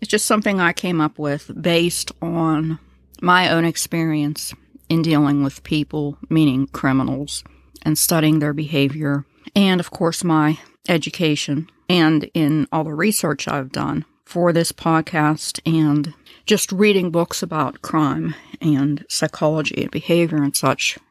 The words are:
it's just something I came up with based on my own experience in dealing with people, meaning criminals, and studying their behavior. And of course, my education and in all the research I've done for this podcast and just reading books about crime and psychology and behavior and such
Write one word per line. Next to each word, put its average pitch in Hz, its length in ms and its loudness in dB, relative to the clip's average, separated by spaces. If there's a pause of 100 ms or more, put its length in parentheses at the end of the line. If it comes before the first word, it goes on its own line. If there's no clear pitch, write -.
it's 220 100 -6
just 214 140 0
something 208 340 0
I 170 140 2
came 180 260 -2
up 151 180 0
with 147 320 -4 (120)
based 170 500 0 (100)
on 160 560 0 (440)
my 180 280 4
own 165 140 2
experience 156 880 -2 (360)
in 165 120 2
dealing 143 420 2
with 139 200 -6
people, 147 540 -4 (120)
meaning 139 380 2
criminals, 135 760 -2 (400)
and 156 140 0
studying 156 420 2
their 147 140 0
behavior. 143 720 -2 (300)
And 190 240 4
of 180 120 -8
course, 170 340 -2
my 156 340 2 (300)
education 156 800 -2 (180)
and 160 460 2
in 151 380 2
all 160 120 -2
the 156 100 -6
research 165 540 -2
I've 135 240 -6
done 147 340 -4 (200)
for 175 260 2
this 165 220 2
podcast 156 920 0
and 156 480 2 (320)
just - 260 0
reading 190 400 2
books 170 320 -2
about 156 380 -4
crime 156 520 -2 (280)
and 143 480 0
psychology - 720 -2
and - 100 -6
behavior 165 460 0
and 143 180 0
such - 420 -2 (140)